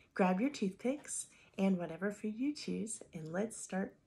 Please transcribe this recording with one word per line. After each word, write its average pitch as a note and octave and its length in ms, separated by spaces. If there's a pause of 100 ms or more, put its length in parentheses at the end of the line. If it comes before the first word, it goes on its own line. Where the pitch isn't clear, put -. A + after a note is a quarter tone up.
(140)
grab F#3+ 260
your C4+ 100
toothpicks - 760 (300)
and F#3+ 200
whatever E3+ 320
food G#3+ 280
you C#4+ 160
choose, F#3+ 460 (120)
and D#3+ 200
let's A3 240
start - 380 (120)